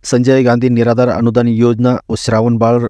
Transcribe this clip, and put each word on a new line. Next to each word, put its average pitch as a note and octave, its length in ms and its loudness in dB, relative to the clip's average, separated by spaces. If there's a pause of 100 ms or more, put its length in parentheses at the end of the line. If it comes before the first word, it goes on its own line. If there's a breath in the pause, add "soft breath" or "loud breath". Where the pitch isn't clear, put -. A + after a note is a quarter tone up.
संजय C3 380 2
गांधी B2 260 0
निराधार A#2 400 2
अनुदान A#2 400 0
योजना A#2+ 480 0 (120)
व A2+ 100 -4
श्रावण A#2 380 -2
बाळ A#2 340 0